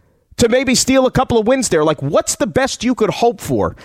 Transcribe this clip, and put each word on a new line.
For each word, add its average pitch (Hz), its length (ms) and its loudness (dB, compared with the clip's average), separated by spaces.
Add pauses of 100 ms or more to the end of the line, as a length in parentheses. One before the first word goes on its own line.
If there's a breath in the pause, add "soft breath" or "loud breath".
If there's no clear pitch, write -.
(380 soft breath)
to 240 100 2
maybe 254 260 0
steal 262 320 2
a 247 40 -2
couple 254 280 0
of 214 80 0
wins 262 220 0
there, 156 160 2
like, 156 160 0
what's 165 360 -2
the 285 100 -2
best - 360 -2
you 240 120 -2
could 202 160 0
hope - 300 -2
for 101 440 -2